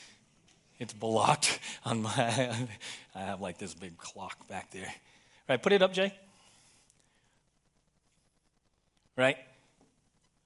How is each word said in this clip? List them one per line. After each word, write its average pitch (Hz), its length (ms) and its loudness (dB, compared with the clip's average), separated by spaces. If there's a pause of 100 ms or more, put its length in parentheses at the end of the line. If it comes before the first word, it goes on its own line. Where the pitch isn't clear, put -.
(800)
It's 113 140 -10
blocked 110 640 2 (260)
on 117 180 -2
my, 110 100 -2
<laughs> 120 1040 -2
I 95 40 -10
have, 95 220 -6
like, 92 180 -6
this 90 160 -10
big 85 220 -16
clock - 520 -14
back 95 220 -12
there. 92 220 -12 (560)
Right, 127 140 2
put 196 100 4
it 196 100 8
up, 190 100 6
Jay. 190 200 2 (3000)
Right? 131 220 4 (1080)